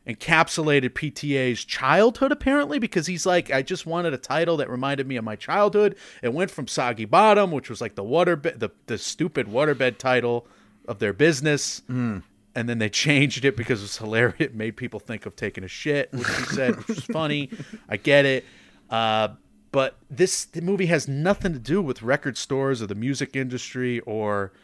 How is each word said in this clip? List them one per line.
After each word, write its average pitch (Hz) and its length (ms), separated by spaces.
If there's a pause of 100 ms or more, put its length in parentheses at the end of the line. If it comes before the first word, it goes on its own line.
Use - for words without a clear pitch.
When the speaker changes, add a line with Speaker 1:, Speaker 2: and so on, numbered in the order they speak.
Speaker 1:
encapsulated 147 880
P 151 160
T 143 260
A's 127 280
childhood, 214 680
apparently, 285 460
because 202 280
he's 175 200
like, 180 260
"I 135 100
just 180 240
wanted 165 280
a 123 40
title 165 380
that 139 140
reminded 135 360
me 135 100
of 113 80
my 107 120
childhood." 208 580 (280)
It 120 100
went 175 180
from 135 160
Soggy 120 380
Bottom, 202 480
which 135 180
was 110 100
like 113 140
the 101 80
waterbed, 156 560
the, 107 120 (160)
the 113 120
stupid - 480
waterbed 127 520
title 120 480 (420)
of 110 100
their 101 140
business. 147 760
Speaker 2:
Mm. 117 340 (320)
Speaker 1:
And 117 140
then 117 100
they 107 120
changed 139 560
it 135 100
because 120 240
it 101 40
was 101 120
hilarious. 110 420
It 143 160
made 110 220
people 110 240
think 110 240
of 98 120
taking 98 280
a 92 40
shit, 143 440
which 123 160
he - 140 (120)
said, 202 220
which - 120
was 202 160
funny. 147 440 (220)
Speaker 2:
<laughs> - 180
Speaker 1:
I 110 80
get 143 300
it. 131 180 (460)
Uh, 110 380 (420)
but 135 260 (140)
this, 165 340
the - 160
movie 190 240
has 165 240
nothing 165 460
to 135 40
do 135 220
with 139 220
record 131 340
stores 135 460
or 107 60
the 101 60
music 127 420
industry 127 640
or 104 520 (120)